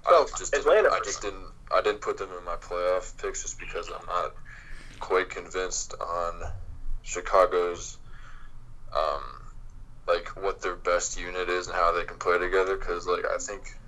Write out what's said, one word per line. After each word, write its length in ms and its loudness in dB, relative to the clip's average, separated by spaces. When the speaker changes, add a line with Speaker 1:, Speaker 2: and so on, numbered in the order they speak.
Speaker 1:
Oh, 260 10
Speaker 2:
I 60 -6
just 160 -2
Speaker 1:
Atlanta 280 6
Speaker 2:
didn't, 120 6
I 40 2
Speaker 1:
for 60 -2
Speaker 2:
just 180 -4
Speaker 1:
sure. 80 -2
Speaker 2:
didn't, 160 -12
I 80 8
didn't 180 2
put 180 -2
them 100 -4
in 60 -12
my 120 -4
playoff 640 0
picks 220 -4
just 160 -8
because 320 -8
I'm 160 -10
not 280 -2
quite 300 2
convinced 720 -4
on 420 -2
Chicago's, 960 2
um, 260 2
like, 220 2
what 220 -2
their 140 -2
best 420 0
unit 300 -4
is 180 0
and 80 -6
how 180 4
they 120 0
can 140 -10
play 200 4
together. 380 4
'Cause, 320 -2
like, 160 2
I 140 0
think 380 -8